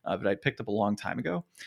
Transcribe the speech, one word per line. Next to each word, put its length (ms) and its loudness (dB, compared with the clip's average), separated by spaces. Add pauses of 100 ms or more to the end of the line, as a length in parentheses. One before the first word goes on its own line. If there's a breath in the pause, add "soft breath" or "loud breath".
uh, 140 0
that 100 0
I 80 4
picked 240 -2
up 80 -8
a 40 -2
long 220 4
time 240 -2
ago. 260 -2 (220 loud breath)